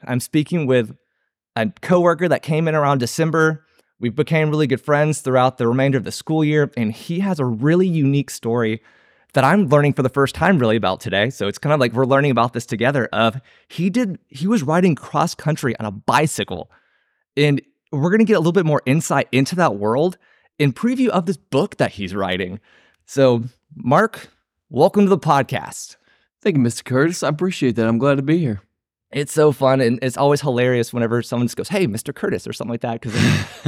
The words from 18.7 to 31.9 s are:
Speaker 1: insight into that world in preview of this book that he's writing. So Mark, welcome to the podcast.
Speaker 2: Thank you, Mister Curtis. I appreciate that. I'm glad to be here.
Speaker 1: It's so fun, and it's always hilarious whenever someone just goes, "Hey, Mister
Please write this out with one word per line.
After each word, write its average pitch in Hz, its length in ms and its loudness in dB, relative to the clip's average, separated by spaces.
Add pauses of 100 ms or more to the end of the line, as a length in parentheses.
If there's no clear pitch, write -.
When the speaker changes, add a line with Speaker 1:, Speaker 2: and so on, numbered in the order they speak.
Speaker 1:
insight 143 440 0
into 135 260 0
that 156 200 0
world 120 400 0 (420)
in 143 140 2
preview 254 360 -2
of 175 180 -2
this 180 100 -4
book - 400 -4
that 123 160 -2
he's 95 220 -8
writing. 92 460 -4 (440)
So 123 380 2 (340)
Mark, 143 520 0 (420)
welcome 196 340 2
to 190 60 2
the 190 80 2
podcast. 135 800 -4 (460)
Speaker 2:
Thank 196 140 0
you, 139 60 2
Mister 117 220 -2
Curtis. 147 380 0
I 143 80 -2
appreciate 147 460 -2
that. 113 120 0
I'm 113 80 0
glad 139 200 2
to 139 60 -2
be 151 140 0
here. 123 240 -2 (500)
Speaker 1:
It's 143 220 -6
so 151 180 6
fun, 135 300 2
and 120 220 2
it's 127 160 -4
always 143 240 2
hilarious 123 500 0
whenever 117 300 0
someone 120 240 -2
just 117 100 -6
goes, 98 140 -8
"Hey, 190 160 0
Mister 113 260 -6